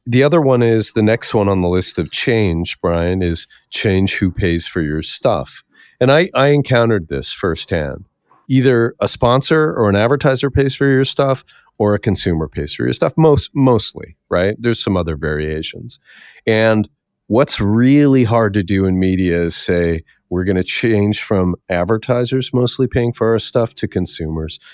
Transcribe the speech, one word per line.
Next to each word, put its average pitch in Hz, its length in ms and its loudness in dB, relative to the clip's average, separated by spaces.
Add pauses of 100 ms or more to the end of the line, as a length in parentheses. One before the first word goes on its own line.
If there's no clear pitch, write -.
the 123 160 4
other 147 180 4
one 131 220 2
is, 113 300 2
the 110 100 0
next 110 320 0
one 101 140 2
on 95 140 0
the 90 60 0
list 90 300 -2
of 78 140 -6
change, 95 680 -2
Brian, 87 420 0
is 85 260 -4 (220)
change 95 480 0
who 95 120 0
pays 85 380 -2
for 90 140 -4
your 78 200 -4
stuff. - 640 -4 (360)
And 131 120 4
I, 160 200 2
I 135 160 2
encountered 117 600 2
this 69 240 -6
firsthand. 80 720 -4 (440)
Either 123 520 4
a 101 80 0
sponsor 139 640 0
or 110 140 2
an 98 80 4
advertiser 131 520 2
pays 139 280 0
for 139 100 0
your 135 180 2
stuff, 135 400 -2 (360)
or 104 140 2
a 101 60 0
consumer 85 480 -2
pays 73 260 -8
for - 80 -6
your 62 100 0
stuff, 160 240 -2
most, 156 380 4
mostly, 123 640 0 (140)
right? 95 280 0
There's 117 240 -2
some 101 140 0
other 82 180 -2
variations. 78 880 -8 (440)
And 110 440 2 (400)
what's 131 320 0
really 131 640 4
hard 110 300 2
to 104 100 0
do 95 200 0
in 92 140 0
media 92 460 0
is 85 100 -4
say, 85 480 -2 (260)
"We're 90 140 -4
gonna 92 220 0
change 104 580 0
from 92 320 0 (140)
advertisers 117 840 -2
mostly 123 360 0
paying 120 240 -2
for 110 180 -2
our 113 80 2
stuff 113 360 -4
to - 120 -6
consumers," 80 720 -6 (160)